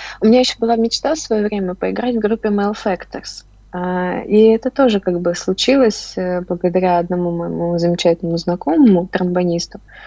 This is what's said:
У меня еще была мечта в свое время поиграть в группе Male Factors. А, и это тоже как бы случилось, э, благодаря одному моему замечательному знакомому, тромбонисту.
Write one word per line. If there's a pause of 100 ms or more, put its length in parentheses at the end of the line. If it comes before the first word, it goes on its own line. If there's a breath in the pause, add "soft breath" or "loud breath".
(200 loud breath)
У
меня
еще
была
мечта
в
свое
время
поиграть
в
группе
Male (100)
Factors. (300)
А,
и (180)
это
тоже
как
бы
случилось,
э,
благодаря
одному
моему
замечательному
знакомому,
тромбонисту. (260 loud breath)